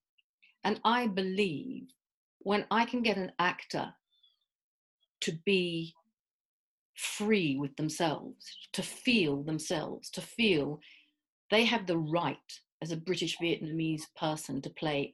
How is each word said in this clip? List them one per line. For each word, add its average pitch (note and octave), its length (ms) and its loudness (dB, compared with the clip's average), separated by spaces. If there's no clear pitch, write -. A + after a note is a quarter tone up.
And G#3+ 200 2
I A#3+ 220 4
believe F#3 800 0
when G3+ 320 0
I A3+ 120 4
can A#3+ 180 -2
get G#3+ 140 2
an F#3 220 -4
actor - 560 0
to G3 120 -2
be E3+ 480 0
free G3+ 640 2
with C#3+ 200 -4
themselves, - 960 -2
to F#3+ 100 -2
feel D#3+ 640 2
themselves, D#3 640 -4
to - 100 -10
feel D3+ 600 0
they A3 140 6
have A3 220 2
the F3 100 2
right D#3+ 400 0
as D#3+ 80 -6
a E3 60 -4
British E3 420 -2
Vietnamese D#3+ 640 -2
person D#3 440 -2
to D3+ 100 -8
play D3 440 -2